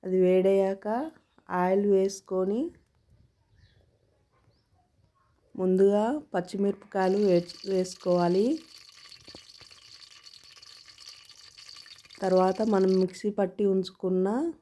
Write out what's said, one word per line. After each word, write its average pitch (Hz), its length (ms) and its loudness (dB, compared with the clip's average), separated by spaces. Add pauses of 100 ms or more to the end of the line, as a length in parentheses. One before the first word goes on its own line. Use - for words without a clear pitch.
అది 185 160 -2
వేడయ్యాక 190 640 2 (720)
ఆయిల్ 190 260 0
వేసుకొని 190 720 -2 (3000)
ముందుగా 196 500 2 (240)
పచ్చిమిరపకాయలు 196 960 -4
వే-, 175 320 0 (120)
వేసుకోవాలి. 185 800 0 (3750)
తర్వాత 185 420 2 (140)
మనం 190 240 2
మిక్సీ 185 340 -2
పట్టి 202 340 -2
ఉంచుకున్న 185 600 -2 (340)